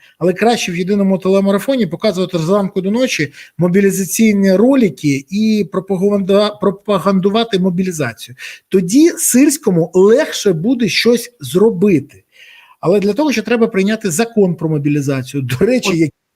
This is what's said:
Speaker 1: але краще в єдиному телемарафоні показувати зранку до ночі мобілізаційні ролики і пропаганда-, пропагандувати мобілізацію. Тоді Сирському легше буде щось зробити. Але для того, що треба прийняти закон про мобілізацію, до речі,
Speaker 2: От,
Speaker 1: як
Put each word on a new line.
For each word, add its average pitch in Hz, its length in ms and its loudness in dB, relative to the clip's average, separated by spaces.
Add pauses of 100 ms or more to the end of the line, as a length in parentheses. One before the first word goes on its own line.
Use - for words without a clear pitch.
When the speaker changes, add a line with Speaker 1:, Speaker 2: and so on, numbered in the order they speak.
(180)
Speaker 1:
але 180 140 0
краще 208 400 -2
в 170 40 -8
єдиному 190 420 0
телемарафоні 196 680 0
показувати 180 520 -4
зранку 190 420 -2
до 185 100 -4
ночі 220 420 -2 (260)
мобілізаційні 196 1000 2
ролики 190 720 2
і 214 420 0
пропаганда-, 196 880 0
пропагандувати 196 1000 0
мобілізацію. 175 760 -4 (320)
Тоді 196 400 2
Сирському 226 840 0
легше 208 580 2
буде 220 360 -2
щось 233 520 0
зробити. 180 840 0 (580)
Але 185 180 2
для 202 120 0
того, 285 200 0
що 233 100 -2
треба 226 240 0
прийняти 196 440 -2
закон 202 440 0
про 160 140 -4
мобілізацію, 143 760 -2
до 131 240 -2
речі, 233 240 0
Speaker 2:
От, 175 60 -2
Speaker 1:
як 160 140 0 (260)